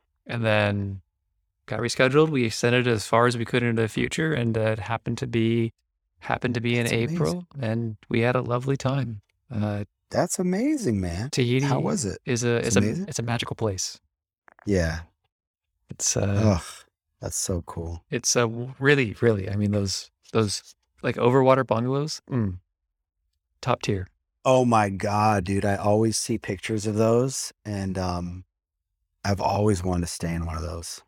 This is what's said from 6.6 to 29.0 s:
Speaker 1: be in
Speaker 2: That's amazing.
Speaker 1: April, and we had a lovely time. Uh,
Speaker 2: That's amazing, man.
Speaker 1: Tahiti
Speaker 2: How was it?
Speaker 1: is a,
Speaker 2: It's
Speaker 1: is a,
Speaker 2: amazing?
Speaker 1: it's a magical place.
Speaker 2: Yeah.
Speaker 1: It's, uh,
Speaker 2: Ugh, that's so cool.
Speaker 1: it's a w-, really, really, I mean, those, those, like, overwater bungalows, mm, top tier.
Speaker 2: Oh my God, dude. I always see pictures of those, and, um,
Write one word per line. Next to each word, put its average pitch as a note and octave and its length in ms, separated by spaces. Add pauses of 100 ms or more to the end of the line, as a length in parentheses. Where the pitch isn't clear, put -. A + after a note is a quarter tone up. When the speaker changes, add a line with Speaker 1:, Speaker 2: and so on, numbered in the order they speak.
Speaker 1:
be A#2+ 180
in A#2 60
Speaker 2:
That's A#2+ 80
amazing. A#2 240
Speaker 1:
April, F3 300 (140)
and A2+ 360 (120)
we A2+ 120
had B2 160
a B2+ 60
lovely B2 340
time. B2+ 440 (340)
Uh, G#2 300 (260)
Speaker 2:
That's E3 280
amazing, F#3+ 640
man. F#2 300
Speaker 1:
Tahiti C3 360
Speaker 2:
How C3+ 140
was F#3+ 240
it? F#2 200
Speaker 1:
is A#2+ 200
a, A#2+ 120
Speaker 2:
It's A#2+ 120
Speaker 1:
is A2+ 80
a, - 40
Speaker 2:
amazing? D3+ 280
Speaker 1:
it's D3 100
a A#2 40
magical A#2+ 340
place. G2+ 420 (680)
Speaker 2:
Yeah. E2 340 (880)
Speaker 1:
It's, - 280
uh, G2+ 260 (160)
Speaker 2:
Ugh, - 260 (360)
that's - 160
so F2+ 300
cool. E2 440
Speaker 1:
it's - 260
a B2 40
w-, A#2+ 380
really, C3+ 420
really, G#2+ 300
I G2 60
mean, G#2 160
those, G2 380 (220)
those, - 420 (280)
like, A#2+ 140
overwater C3 500
bungalows, C3 640
mm, G#2 280 (1000)
top - 220
tier. F#2+ 240 (380)
Speaker 2:
Oh B2+ 200
my A2+ 240
God, G#2 560
dude. G2 200
I G2+ 120
always G#2+ 400
see A2+ 220
pictures G#2 480
of G#2+ 100
those, A#2 560 (120)
and, G2 340
um, F2+ 460 (800)